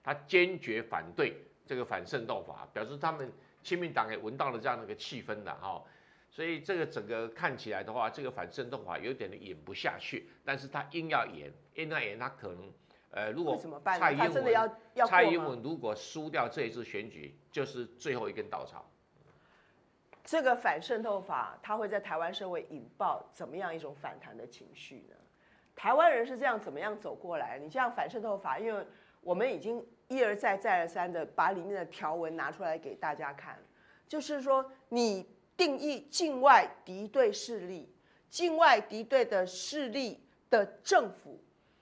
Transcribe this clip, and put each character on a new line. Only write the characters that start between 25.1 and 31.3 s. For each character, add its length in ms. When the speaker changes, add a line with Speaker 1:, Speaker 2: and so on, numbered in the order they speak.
Speaker 2:
台 200
湾 200
人 80
是 140
这 80
样 140
怎 120
么 80
样 200
走 160
过 240
来？ 180
你 100
像 240
反 160
渗 140
透 160
法， 220
因 140
为 120
我 120
们 180
已 60
经 260
一 160
而 120
再、 200
再 220
而 100
三 240
的 140
把 260